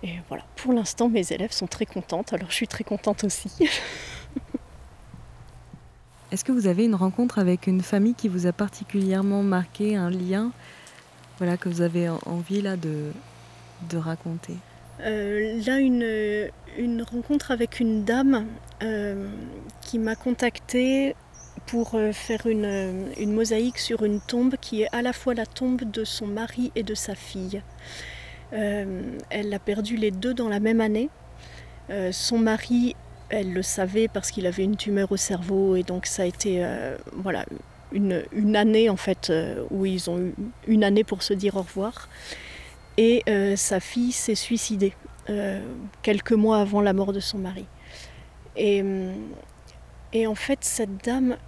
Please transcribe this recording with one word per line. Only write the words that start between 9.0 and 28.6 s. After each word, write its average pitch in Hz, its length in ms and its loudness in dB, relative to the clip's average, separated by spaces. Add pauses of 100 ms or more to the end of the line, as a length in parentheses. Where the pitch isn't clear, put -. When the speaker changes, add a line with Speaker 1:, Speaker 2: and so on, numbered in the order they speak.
Speaker 2:
marqué, 202 520 2
un 175 140 2
lien, 185 420 0 (840)
voilà, 180 200 2
que 180 120 -2
vous 170 120 0
avez 170 280 2
en-, 165 160 -2
envie 175 360 -2
là, 196 140 -2
de, 151 360 -4 (760)
de 170 80 -2
raconter ? 165 580 -6 (460)
Speaker 1:
Euh, 214 640 -2
là, 254 120 2
une, 220 720 2 (280)
une 233 260 0
rencontre 240 480 -2
avec 233 280 0
une 220 240 2
dame, 240 440 4 (360)
euh, 202 460 -2 (520)
qui - 160 -4
m'a 220 180 0
contactée 254 1000 2 (500)
pour, 233 300 -2
euh, 214 160 2
faire 214 340 -4
une, 196 720 0
une 208 160 0
mosaïque 226 460 2
sur 220 240 -2
une 208 180 2
tombe 247 400 2
qui 214 220 0
est 214 80 0
à 240 100 -2
la 247 120 0
fois 247 200 0
la 226 140 -2
tombe 254 420 -2
de 220 140 -4
son 214 240 -6
mari 226 480 -4
et 233 80 -2
de 208 100 -4
sa 214 220 -6
fille. 196 480 -8 (920)
Euh, 202 640 -2 (120)